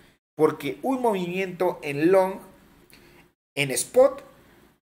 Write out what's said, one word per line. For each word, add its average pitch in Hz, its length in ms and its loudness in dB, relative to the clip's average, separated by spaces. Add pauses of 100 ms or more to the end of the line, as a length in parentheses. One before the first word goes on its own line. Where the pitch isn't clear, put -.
(340)
Porque 147 480 0
un 254 200 -2
movimiento 185 800 -2
en 151 280 0
long, 190 300 2 (1120)
en 139 180 -2
spot, - 520 2 (760)